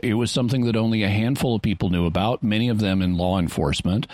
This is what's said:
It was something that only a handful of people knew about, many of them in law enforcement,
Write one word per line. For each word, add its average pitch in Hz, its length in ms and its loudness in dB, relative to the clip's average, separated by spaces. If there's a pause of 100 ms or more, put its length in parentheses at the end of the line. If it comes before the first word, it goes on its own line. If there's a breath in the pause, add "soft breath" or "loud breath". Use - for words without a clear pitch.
It 110 120 0
was 117 160 0
something 123 340 0
that 113 100 0
only 110 280 0
a 95 60 0
handful 117 460 0
of 101 60 -2
people 101 280 -2
knew 87 160 2
about, 92 380 0
many 110 240 0
of 110 120 0
them 95 220 2
in 90 160 0
law 90 220 0
enforcement, 87 760 0